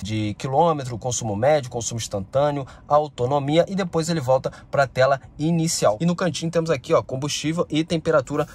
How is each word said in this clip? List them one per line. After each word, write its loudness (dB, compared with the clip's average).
de -4
quilômetro, 0
consumo -4
médio, 2
consumo -6
instantâneo, -2
autonomia 2
e -4
depois -2
ele -2
volta 2
pra 2
tela 2
inicial. 2
E 0
no 2
cantinho -2
temos -2
aqui, -2
ó, 6
combustível -4
e 0
temperatura 0